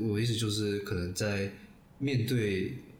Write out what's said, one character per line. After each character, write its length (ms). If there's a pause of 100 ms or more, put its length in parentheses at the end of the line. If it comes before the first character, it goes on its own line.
我 160
意 60
思 100
就 140
是， 300
可 140
能 200
在 380 (460)
面 280
对 520 (220)